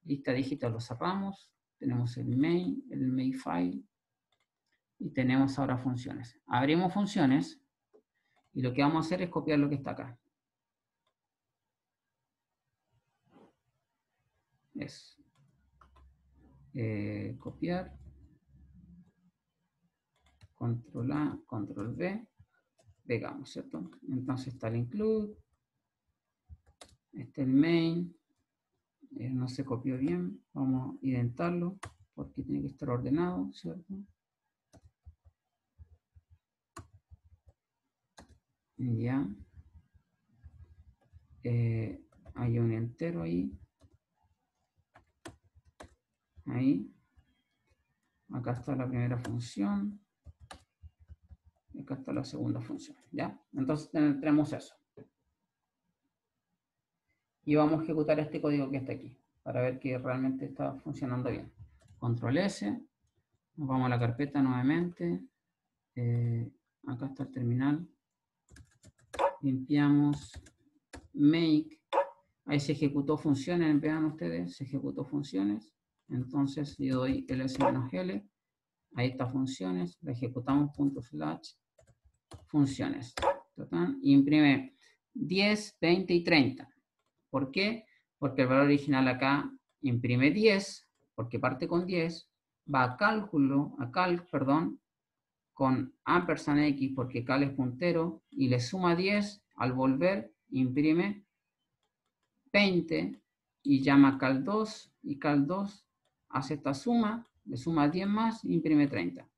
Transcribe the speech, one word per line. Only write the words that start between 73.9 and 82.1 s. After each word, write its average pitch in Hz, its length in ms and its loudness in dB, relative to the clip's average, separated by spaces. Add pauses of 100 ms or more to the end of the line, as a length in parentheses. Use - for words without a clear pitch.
ustedes, 170 520 -6
se 139 80 -8
ejecutó 139 400 -6
funciones. 143 680 -4 (360)
Entonces 139 680 -4
yo 131 220 0
doy 131 300 -2
L 131 140 -2
S 135 200 -2
menos 127 300 0
L. 185 340 -4 (640)
Ahí 123 160 0
está 185 160 -4
funciones, 175 760 -4
la 147 100 -8
ejecutamos, 135 640 -2
punto 139 260 0
slash 156 520 -8 (920)